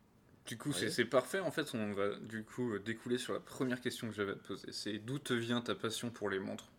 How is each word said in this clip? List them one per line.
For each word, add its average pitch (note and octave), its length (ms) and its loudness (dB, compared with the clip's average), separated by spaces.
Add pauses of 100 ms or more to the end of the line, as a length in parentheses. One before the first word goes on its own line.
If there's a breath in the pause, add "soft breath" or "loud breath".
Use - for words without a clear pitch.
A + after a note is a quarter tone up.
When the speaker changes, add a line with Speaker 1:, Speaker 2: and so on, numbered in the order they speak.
(460)
Speaker 1:
Du A#2+ 100 -6
coup, C#3+ 160 -2
c'est, G2 100 -2
Speaker 2:
Allez. G#2+ 80 4
Speaker 1:
c'est A#2+ 160 6
parfait. B2+ 340 4
En E3+ 100 2
fait, - 240 -2
on G#2+ 180 2
va G2+ 240 2
du A2 280 -6
coup, B2 300 0
euh, G2+ 40 0
découler A2+ 400 0
sur A#2 140 -2
la F2+ 80 0
première B2 400 0
question - 280 -2
que G#2 60 -4
j'avais G2 180 2
à - 40 -4
te - 100 -12
poser. - 240 -8
C'est G#2 280 -4
d'où A#2+ 200 -4
te - 160 0
vient A#2 280 2
ta A2 120 0
passion A#2 360 -2
pour G#2 200 -2
les F#2+ 80 2
montres ? G#2 300 -4 (100)